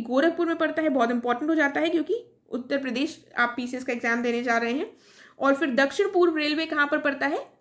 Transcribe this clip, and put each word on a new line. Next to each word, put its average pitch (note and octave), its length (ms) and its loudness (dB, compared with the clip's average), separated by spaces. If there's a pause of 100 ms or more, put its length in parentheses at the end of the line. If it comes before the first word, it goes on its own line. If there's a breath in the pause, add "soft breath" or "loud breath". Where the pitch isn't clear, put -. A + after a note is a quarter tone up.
गोरखपुर D#4+ 440 2
में E4 100 -2
पड़ता D#4 240 -2
है। D#4 80 2
बहुत C4 220 2
इंपॉर्टेंट A#3+ 380 -2
हो E4 60 2
जाता C#4+ 240 2
है D#4+ 100 0
क्योंकि F4 340 -2 (280)
उत्तर C4 280 -4
प्रदेश C4+ 440 -4 (140)
आप A#3+ 180 0
पीसीएस B3+ 280 -6
का C4 100 -4
एग्जाम A#3 280 0
देने A#3+ 220 0
जा A#3 140 2
रहे A#3 160 0
हैं। F4+ 180 -4 (480 loud breath)
और C4+ 160 4
फिर C#4 200 0
दक्षिण C#4 340 2
पूर्व F4 280 4
रेलवे D4+ 300 0
कहाँ D4 200 0
पर D4+ 120 0
पड़ता C#4 280 -2
है? F#4 200 -4 (140)